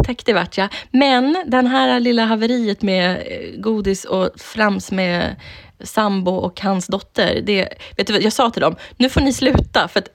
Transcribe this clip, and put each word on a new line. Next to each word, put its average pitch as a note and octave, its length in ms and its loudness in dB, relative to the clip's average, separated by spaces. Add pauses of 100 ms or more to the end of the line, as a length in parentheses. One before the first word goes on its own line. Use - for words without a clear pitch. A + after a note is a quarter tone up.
tack, - 220 -4
det A#3 80 4
vart F3+ 240 -2
jag. G3 120 0 (220)
Men C4+ 560 4
den B3 200 4
här B3+ 320 2
lilla A#3+ 260 2
haveriet A3+ 560 0
med, F#3 300 2 (140)
eh, - 360 -10
godis G3 440 -2
och F#3 320 0
frams G3+ 540 -2
med F3 440 -2 (480)
sambo G3 480 0
och F#3 300 -4
hans F#3+ 260 -2
dotter, F3 560 -2
det, G3 260 -2 (280)
vet G3 100 -2
du G#3+ 60 -2
vad, G3 80 0
jag G#3+ 120 2
sa A#3+ 160 2
till F#3+ 120 -4
dem, E3 140 2 (220)
"Nu B3+ 120 2
får C4+ 120 2
ni C4+ 120 2
sluta", A#3+ 540 2
för - 120 -4
att - 160 -4